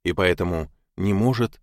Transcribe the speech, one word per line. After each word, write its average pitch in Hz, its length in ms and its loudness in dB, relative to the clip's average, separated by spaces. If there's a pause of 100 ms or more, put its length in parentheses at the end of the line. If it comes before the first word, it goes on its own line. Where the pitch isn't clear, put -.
и 87 80 0
поэтому 87 580 0 (260)
не 98 160 -2
может 117 500 0